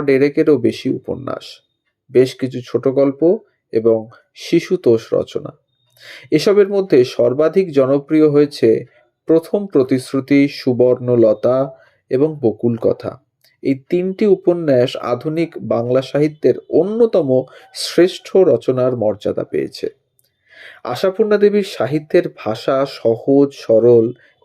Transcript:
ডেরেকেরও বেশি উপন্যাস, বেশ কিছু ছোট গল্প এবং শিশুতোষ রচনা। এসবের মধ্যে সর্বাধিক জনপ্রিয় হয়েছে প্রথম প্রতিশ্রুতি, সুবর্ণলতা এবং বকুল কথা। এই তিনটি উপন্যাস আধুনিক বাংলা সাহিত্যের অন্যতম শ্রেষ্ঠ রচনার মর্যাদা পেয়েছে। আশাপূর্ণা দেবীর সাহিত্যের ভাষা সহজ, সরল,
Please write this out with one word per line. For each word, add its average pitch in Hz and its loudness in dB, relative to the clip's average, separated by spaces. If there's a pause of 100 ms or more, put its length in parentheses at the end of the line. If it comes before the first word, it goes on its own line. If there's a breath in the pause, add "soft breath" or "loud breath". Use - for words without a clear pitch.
ডেরেকেরও 143 2
বেশি 113 -2
উপন্যাস, - -10 (480)
বেশ 131 2
কিছু 131 -8
ছোট 131 -4
গল্প 139 0 (340)
এবং 110 0 (260 soft breath)
শিশুতোষ 165 -2
রচনা। - -6 (800 loud breath)
এসবের 196 2
মধ্যে 127 2
সর্বাধিক 156 0
জনপ্রিয় 143 2
হয়েছে 143 2 (420 soft breath)
প্রথম 165 0
প্রতিশ্রুতি, 139 0
সুবর্ণলতা 123 0 (400 soft breath)
এবং 151 -2
বকুল 117 -2
কথা। - -4 (420)
এই 139 -2 (140)
তিনটি 190 -2
উপন্যাস 170 0
আধুনিক 156 -6
বাংলা 120 -2
সাহিত্যের 147 0 (140)
অন্যতম 180 2 (320 loud breath)
শ্রেষ্ঠ - -2
রচনার 127 2
মর্যাদা 101 -4
পেয়েছে। - -6 (960 loud breath)
আশাপূর্ণা 196 -2
দেবীর 208 2
সাহিত্যের 151 -2 (140)
ভাষা 135 -4
সহজ, 139 0
সরল, 113 2 (320 soft breath)